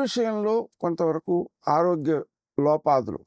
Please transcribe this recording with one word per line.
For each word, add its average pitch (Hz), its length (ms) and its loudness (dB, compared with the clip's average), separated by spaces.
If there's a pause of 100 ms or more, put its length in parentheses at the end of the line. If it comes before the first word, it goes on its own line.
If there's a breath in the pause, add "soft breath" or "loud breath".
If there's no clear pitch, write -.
విషయంలో 220 500 -2 (260)
కొంతవరకు 170 680 -2 (260)
ఆరోగ్య 160 380 2 (520)
లోపాదులు 139 600 0